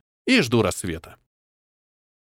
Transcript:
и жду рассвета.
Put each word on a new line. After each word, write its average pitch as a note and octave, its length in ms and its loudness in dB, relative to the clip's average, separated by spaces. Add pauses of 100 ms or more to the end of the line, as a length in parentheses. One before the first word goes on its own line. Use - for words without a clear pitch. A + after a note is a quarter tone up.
(260)
и B3 140 4
жду A#2 220 2
рассвета. - 540 -6 (1120)